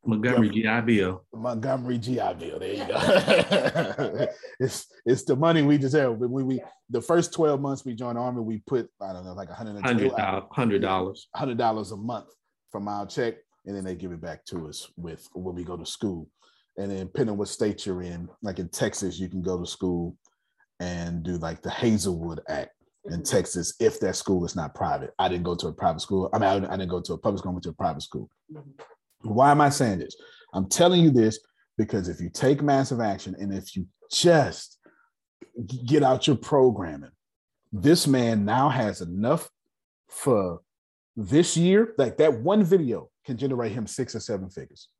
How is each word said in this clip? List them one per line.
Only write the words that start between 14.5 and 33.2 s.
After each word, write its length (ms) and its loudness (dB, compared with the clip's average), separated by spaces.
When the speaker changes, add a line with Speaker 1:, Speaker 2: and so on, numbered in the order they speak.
Speaker 2:
us 280 -16
with 360 -14
when 240 -10
we 80 -8
go 120 -10
to 100 -12
school. 420 -6
And 120 -6
then 160 -6
depending 260 -2
on 60 -4
what 100 -4
state 360 -2
you're 180 -4
in, 260 -10
like 180 -8
in 100 -6
Texas, 500 -4
you 100 -6
can 140 -8
go 180 -4
to 60 -8
school 500 -4
and 420 -6
do, 140 -4
like, 240 -8
the 100 -8
Hazelwood 800 0
Act 220 -6
in 80 -8
Speaker 3:
Mm-hmm. 100 -6
Speaker 2:
Texas 560 0
if 200 4
that 160 0
school 300 0
is 100 -10
not 180 -6
private. 440 -4
I 100 2
didn't 140 -2
go 140 -2
to 100 -6
a 60 -4
private 280 -2
school. 320 -2
I 60 2
mean, 100 4
I, 240 0
I 40 -4
didn't 120 -4
go 140 -2
to 120 -6
a 40 -8
public 220 -2
school. 100 -6
I 40 -4
went 100 -8
to 60 -6
a 40 -12
private 280 -4
school. 280 -10
Speaker 3:
Mm-hmm. 800 -18
Speaker 2:
Why 220 6
am 100 6
I 100 6
saying 280 0
this? 160 -10
I'm 140 -2
telling 340 6
you 80 10
this 280 6
because 320 -2
if 120 -8
you 100 -6
take 320 2
massive 380 2
action 380 -4